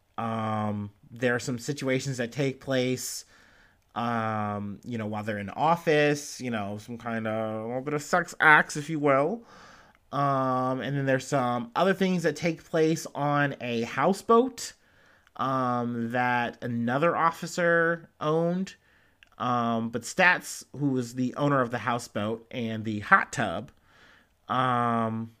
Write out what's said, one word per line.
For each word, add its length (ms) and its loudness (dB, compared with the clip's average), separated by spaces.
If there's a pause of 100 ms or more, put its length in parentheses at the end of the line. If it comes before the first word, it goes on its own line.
(180)
Um, 760 -2 (200)
there 240 0
are 40 0
some 180 -4
situations 600 -2
that 140 -4
take 280 -2
place, 640 -2 (720)
um, 880 -4
you 140 -8
know, 100 -4
while 160 -4
they're 160 -4
in 100 -8
office, 920 2
you 100 -4
know, 280 -4
some 180 -12
kind 280 -4
of, 380 -2
a 40 -8
little 140 -4
bit 120 -4
of 100 -4
sex 360 0
acts, 380 6
if 120 -6
you 100 -2
will. 440 2 (720)
Um, 680 0
and 140 -4
then 120 0
there's 180 2
some 500 0
other 200 4
things 260 0
that 140 0
take 280 -4
place 520 2
on 460 0
a 200 -2
houseboat, 920 2 (640)
um, 720 0
that 520 0
another 520 0
officer 920 0 (120)
owned. 540 0 (640)
Um, 500 0
but 140 -6
Stats, 600 0 (140)
who 120 2
was 260 -2
the 200 -2
owner 260 2
of 100 0
the 80 -4
houseboat 720 -4
and 340 -4
the 140 -4
hot 320 4
tub, 400 -4 (760)
um, 920 0